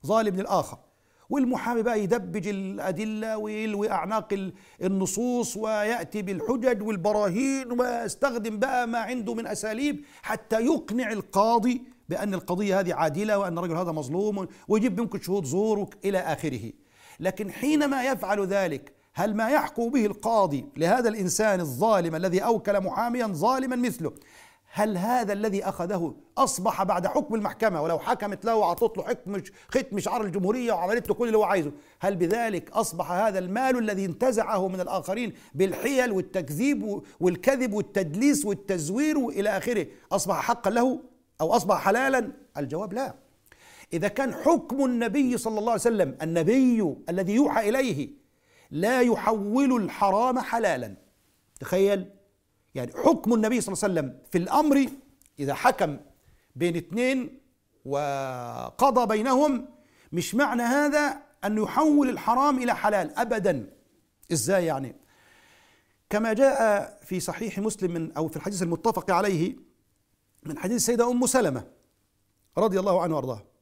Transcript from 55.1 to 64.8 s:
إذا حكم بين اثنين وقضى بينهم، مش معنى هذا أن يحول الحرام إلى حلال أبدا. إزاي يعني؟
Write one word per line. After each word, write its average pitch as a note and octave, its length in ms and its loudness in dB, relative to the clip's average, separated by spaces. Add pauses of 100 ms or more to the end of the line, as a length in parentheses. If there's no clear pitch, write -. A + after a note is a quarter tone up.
إذا C#3 160 -4
حكم F3+ 420 2 (600)
بين E3 200 0
اثنين B3 640 -2 (440)
وقضى C3+ 1200 0
بينهم، B3+ 600 2 (440)
مش E3+ 220 -4
معنى A#3+ 280 2
هذا C#4+ 600 2 (220)
أن G#3+ 140 0
يحول D4 500 4
الحرام B3+ 500 2
إلى A#3+ 160 0
حلال G3 440 0
أبدا. G3 520 0 (600)
إزاي E3+ 340 2
يعني؟ C3+ 300 -4 (1120)